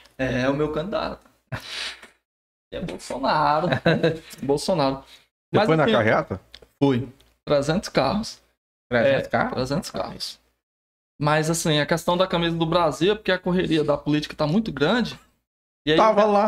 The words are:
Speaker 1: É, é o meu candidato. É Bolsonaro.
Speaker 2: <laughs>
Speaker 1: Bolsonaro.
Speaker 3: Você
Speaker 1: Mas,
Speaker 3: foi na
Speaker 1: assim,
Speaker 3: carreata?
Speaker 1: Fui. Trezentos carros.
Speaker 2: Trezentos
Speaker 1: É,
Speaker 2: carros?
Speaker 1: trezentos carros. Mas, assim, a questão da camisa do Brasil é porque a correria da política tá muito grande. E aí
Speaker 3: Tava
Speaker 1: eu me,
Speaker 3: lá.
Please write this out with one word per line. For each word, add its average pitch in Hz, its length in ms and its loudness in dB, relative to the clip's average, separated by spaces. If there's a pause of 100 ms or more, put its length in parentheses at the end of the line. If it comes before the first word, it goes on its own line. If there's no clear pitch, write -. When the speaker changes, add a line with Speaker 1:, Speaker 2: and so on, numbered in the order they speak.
(180)
Speaker 1:
É, 127 260 -2
é 131 60 0
o 139 40 2
meu 151 180 -2
candidato. 165 480 -6 (1500)
É - 80 -8
Bolsonaro. 160 880 -2 (400)
Speaker 2:
<laughs> - 340 -6
Speaker 1:
Bolsonaro. 139 540 0 (560)
Speaker 3:
Você - 60 2
Speaker 1:
Mas, 151 80 2
Speaker 3:
foi 160 100 4
na 156 80 4
Speaker 1:
assim, 226 100 2
Speaker 3:
carreata? 117 460 2 (420)
Speaker 1:
Fui. 131 260 2 (380)
Trezentos 147 440 0
carros. 139 500 0 (500)
Speaker 2:
Trezentos 123 380 2
Speaker 1:
É, - 20 -20
Speaker 2:
carros? 117 240 0
Speaker 1:
trezentos 131 380 -4
carros. - 480 -10 (840)
Mas, 151 280 0
assim, 160 300 0
a 143 60 0
questão 175 320 0
da 185 100 2
camisa 170 280 0
do 165 100 -2
Brasil 165 480 2
é - 20 -4
porque 208 160 -4
a 185 60 0
correria 175 460 0
da 143 140 0
política 147 380 -2
tá 151 120 0
muito 208 240 0
grande. 160 480 0 (640)
E 147 60 0
aí 160 60 4
Speaker 3:
Tava 208 240 6
Speaker 1:
eu 220 60 6
me, 208 60 2
Speaker 3:
lá. 202 140 4